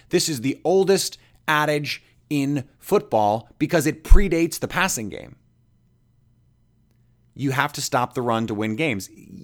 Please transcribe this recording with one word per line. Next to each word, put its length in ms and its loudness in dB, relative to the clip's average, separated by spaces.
this 180 0
is 140 -4
the 240 -4
oldest 520 2
adage 560 -2
in 380 -2
football 680 0
because 260 0
it 180 -4
predates 560 6
the 80 -6
passing 400 -4
game. 300 -16
You 160 -4
have 220 -2
to 80 -8
stop 340 -2
the 80 -4
run 240 0
to 80 -4
win 200 -4
games. 340 -4
Y-, 60 -20